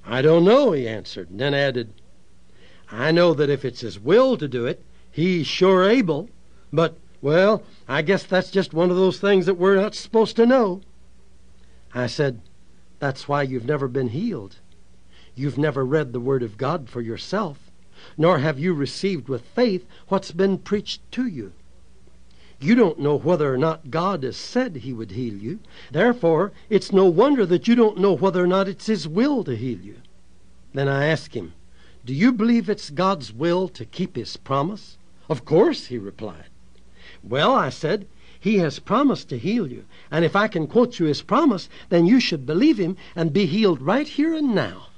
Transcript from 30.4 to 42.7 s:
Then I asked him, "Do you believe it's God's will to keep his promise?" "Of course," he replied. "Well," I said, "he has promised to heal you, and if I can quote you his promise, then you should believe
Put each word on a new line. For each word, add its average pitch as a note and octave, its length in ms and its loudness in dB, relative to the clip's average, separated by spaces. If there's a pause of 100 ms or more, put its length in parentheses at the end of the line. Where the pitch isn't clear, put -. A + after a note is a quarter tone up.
Then C#3 160 -2
I C#3 160 0
asked D#3 300 -2
him, E2+ 180 -10 (500)
"Do B2 100 -8
you A3 200 2
believe A3+ 360 0
it's G#3 200 -6
God's D3 420 -2
will E3+ 380 -2
to - 160 -14
keep - 320 -8
his A2 180 -10
promise?" D3+ 640 -6 (320)
"Of C#3 160 -4
course," A#3 400 2
he B2 120 -10
replied. F2+ 520 -14 (760)
"Well," D3 320 0
I F3 140 0
said, F#3 380 -4 (300)
"he G#3 200 0
has D#3 220 -2
promised A#3+ 500 0
to C3 80 -8
heal F3 340 -4
you, G#2+ 140 -16 (260)
and E3 140 2
if D3+ 100 0
I G#3 140 2
can D#3+ 180 -4
quote A#3+ 320 2
you E3+ 60 0
his D3+ 160 -2
promise, A#3+ 480 0 (180)
then E3+ 180 4
you A#3+ 140 6
should D3+ 260 -4
believe G3+ 320 2